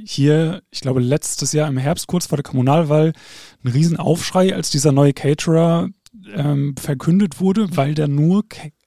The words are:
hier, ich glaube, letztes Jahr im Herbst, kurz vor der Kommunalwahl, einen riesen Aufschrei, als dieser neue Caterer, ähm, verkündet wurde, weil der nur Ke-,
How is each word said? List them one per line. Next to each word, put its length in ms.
hier, 560
ich 80
glaube, 220
letztes 500
Jahr 160
im 100
Herbst, 300
kurz 200
vor 100
der 60
Kommunalwahl, 680
einen 80
riesen 240
Aufschrei, 580
als 140
dieser 240
neue 180
Caterer, 760
ähm, 460
verkündet 600
wurde, 340
weil 200
der 120
nur 400
Ke-, 240